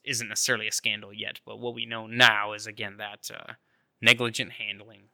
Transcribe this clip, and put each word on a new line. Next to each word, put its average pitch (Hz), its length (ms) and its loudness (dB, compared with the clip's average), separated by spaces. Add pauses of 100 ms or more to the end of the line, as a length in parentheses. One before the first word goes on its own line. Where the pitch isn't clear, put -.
isn't 120 240 -6
necessarily 107 400 -2
a - 20 -6
scandal 104 400 -4
yet. 107 340 -10
But 110 140 -14
what 120 140 -6
we 117 120 -10
know 113 220 -10
now 110 460 8
is, 107 120 -10
again, 104 320 -10
that, 104 320 -10
uh, - 240 -14 (460)
negligent 117 540 4
handling 104 480 -12 (120)